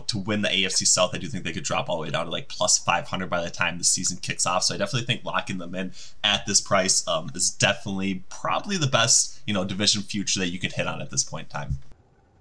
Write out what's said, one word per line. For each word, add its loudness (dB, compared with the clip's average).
to -2
win 0
the 2
A 4
F 0
C 2
South. 6
I -2
do -4
think -6
they -4
could -4
drop 0
all 0
the -4
way -6
down 0
to, -8
like, -4
plus 2
five 2
hundred -4
by 0
the -4
time -2
the -4
season 0
kicks -2
off. 2
So 0
I -6
definitely 0
think -2
locking -2
them -8
in -4
at 2
this 4
price, 4
um, -2
is 0
definitely 0
probably -2
the 2
best, 4
you 0
know, 2
division 2
future -2
that 2
you -4
could -2
hit -2
on -4
at -8
this 0
point -8
in -6
time. -4